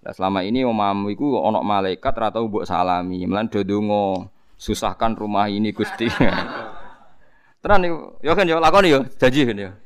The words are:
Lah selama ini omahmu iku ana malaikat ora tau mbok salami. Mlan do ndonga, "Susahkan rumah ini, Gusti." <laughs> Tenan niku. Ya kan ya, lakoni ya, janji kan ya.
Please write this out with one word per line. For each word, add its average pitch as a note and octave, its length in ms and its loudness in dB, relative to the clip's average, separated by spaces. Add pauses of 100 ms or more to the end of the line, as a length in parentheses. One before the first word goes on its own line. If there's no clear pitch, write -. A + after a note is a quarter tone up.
Lah - 80 -12
selama F#2 320 -2
ini A#2+ 160 0
omahmu G#2 480 0
iku A#2+ 320 -2
ana F2+ 240 0
malaikat G2 480 0
ora A2 160 0
tau A2 160 -2
mbok G2+ 240 -4
salami. F2+ 560 -2
Mlan G#2 240 -2
do G2+ 160 -2
ndonga, G2+ 640 -2 (240)
"Susahkan A2 640 -2
rumah G#2 320 0
ini, G#2 240 0
Gusti." - 400 -4
<laughs> - 20 -6 (1500)
Tenan G3 160 6
niku. E3+ 400 -4
Ya D#3+ 160 2
kan G3 80 4
ya, E3 160 2
lakoni E3+ 320 6
ya, C3+ 80 4 (160)
janji C3 240 4
kan A#2 160 0
ya. G2 160 -10 (120)